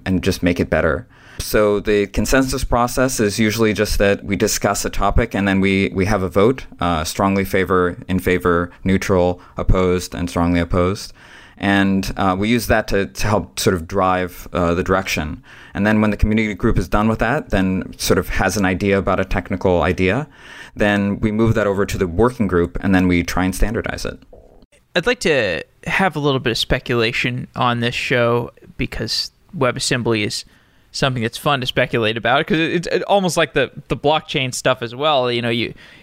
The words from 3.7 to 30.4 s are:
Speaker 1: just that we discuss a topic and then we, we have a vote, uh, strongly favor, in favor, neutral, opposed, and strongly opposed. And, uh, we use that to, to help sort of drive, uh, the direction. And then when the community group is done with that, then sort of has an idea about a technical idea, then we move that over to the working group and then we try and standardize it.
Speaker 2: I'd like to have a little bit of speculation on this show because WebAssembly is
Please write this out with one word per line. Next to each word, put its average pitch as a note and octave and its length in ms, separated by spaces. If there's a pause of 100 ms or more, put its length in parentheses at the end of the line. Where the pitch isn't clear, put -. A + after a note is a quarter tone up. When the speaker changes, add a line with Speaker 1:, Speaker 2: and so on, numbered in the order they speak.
Speaker 1:
just G#2 260
that G2+ 260
we G2+ 120
discuss G2+ 480
a G2 60
topic G#2 440
and G2+ 140
then F#2+ 120
we, F#2+ 340
we F#2 100
have G2 180
a F#2 60
vote, G#2+ 380 (140)
uh, E2+ 240
strongly G2 400
favor, F#2 520 (120)
in F#2 100
favor, F2 520 (140)
neutral, F#2 560 (160)
opposed, F2+ 580
and F2 140
strongly E2+ 320
opposed. F2+ 540 (480)
And, G2 540
uh, F#2 220
we G#2 100
use A#2 200
that A2 200
to, G2 180
to - 200
help G2+ 340
sort G2 140
of E2 120
drive, F#2 680
uh, F2 180
the F2 100
direction. E2+ 600 (300)
And G2 120
then G#2+ 140
when G#2+ 100
the G2+ 60
community G#2+ 380
group G#2+ 240
is F#2 100
done G#2+ 180
with A2 120
that, B2+ 320
then F#2+ 480
sort F#2+ 200
of F2+ 120
has F#2+ 260
an G2+ 80
idea F#2+ 320
about F#2+ 240
a F#2+ 60
technical F#2 560
idea, F#2 440 (480)
then G2+ 460
we A2+ 100
move A2 240
that G#2+ 120
over G2+ 180
to F#2+ 140
the F#2+ 80
working G#2 420
group F2 320
and G2+ 140
then F#2 140
we F2 140
try F2+ 220
and F#2+ 100
standardize - 520
it. - 120 (800)
Speaker 2:
I'd F3 100
like A#3+ 140
to A#2 420 (220)
have F#3 320
a - 20
little C#3 220
bit B2 100
of A2 80
speculation B2 960
on A#2+ 260
this A#2+ 140
show A#2+ 560 (280)
because - 520 (240)
WebAssembly A#2 680
is - 220 (460)